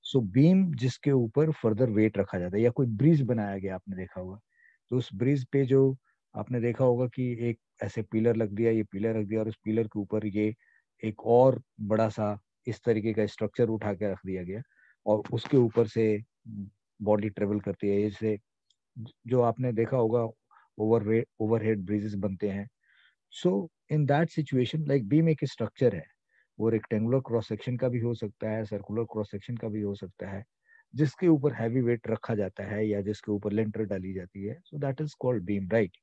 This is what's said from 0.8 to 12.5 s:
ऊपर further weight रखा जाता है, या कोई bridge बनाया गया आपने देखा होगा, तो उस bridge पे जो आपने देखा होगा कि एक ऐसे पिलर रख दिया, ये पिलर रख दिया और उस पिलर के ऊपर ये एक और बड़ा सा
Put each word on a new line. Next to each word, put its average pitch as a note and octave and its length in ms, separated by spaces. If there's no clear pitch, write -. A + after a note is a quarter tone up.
ऊपर C3+ 400
further A2+ 380
weight G#2+ 280
रखा G2 200
जाता F2+ 180
है, A2 60
या A#2+ 80
कोई C3+ 160
bridge C3+ 360
बनाया G#2+ 360
गया F#2+ 160
आपने F#2 220
देखा F#2 240
होगा, F#2 200
तो A#2+ 60
उस B2+ 180
bridge B2+ 300
पे C#3 200
जो C3+ 320
आपने A#2 240
देखा A#2+ 240
होगा B2 220
कि A#2+ 440
एक A2+ 80
ऐसे G#2+ 200
पिलर A2+ 340
रख A2 140
दिया, A2+ 200
ये A2 120
पिलर A2 380
रख G#2 60
दिया A2 140
और A2 80
उस G#2 160
पिलर A2 220
के G#2+ 140
ऊपर G#2 260
ये G#2+ 280
एक G#2+ 220
और A#2+ 360
बड़ा A2 280
सा G#2 300